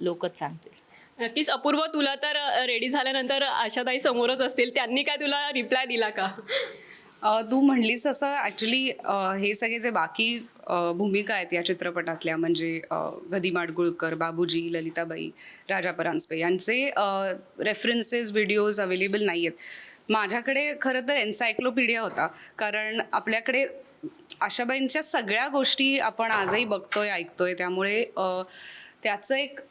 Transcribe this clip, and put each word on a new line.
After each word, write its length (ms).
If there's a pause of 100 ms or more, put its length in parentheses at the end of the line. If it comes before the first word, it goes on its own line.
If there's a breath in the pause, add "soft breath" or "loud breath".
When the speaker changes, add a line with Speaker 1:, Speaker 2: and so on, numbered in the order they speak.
Speaker 1:
लोकच 380
सांगतील. 320 (540 loud breath)
Speaker 2:
नक्कीच. 260
अपूर्व, 440
तुला 200
तर, 220
अ, 300
रेडी 220
झाल्यानंतर 540
आशाताई 560
समोरच 420
असतील, 340
त्यांनी 280
काय 140
तुला 360
रिप्लाय 340
दिला 240
का? 200 (920 loud breath)
Speaker 3:
अ, 180
तू 200
म्हणलीस 460
असं 200 (100)
actually, 540 (140)
अ, 320
हे 180
सगळे 240
जे 120
बाकी, 560 (200)
अ, 260
भूमिका 420
आहेत 200
या 100
चित्रपटातल्या, 720
म्हणजे, 440 (100)
अ, 60 (360)
गदी 180
माडगुळकर, 640
बाबूजी, 580
ललिताबाई, 580 (400 loud breath)
राजा 220
परांजपे 460
यांचे, 580
अ, 360 (280)
रेफरन्सेस, 720
व्हिडिओज 480
अव्हेलेबल 420
नाही 180
आहेत. 180 (500 loud breath)
माझ्याकडे 720
खरं 280
तर 160
encyclopedia 720
होता, 300 (300 loud breath)
कारण 420 (120)
आपल्याकडे 540 (760)
आशाबाईंच्या 640
सगळ्या 460
गोष्टी 500
आपण 320
आजही 340
बघतोय, 440
ऐकतोय, 460
त्यामुळे, 500 (120)
अ, 260 (600 loud breath)
त्याचं 320
एक 240 (120)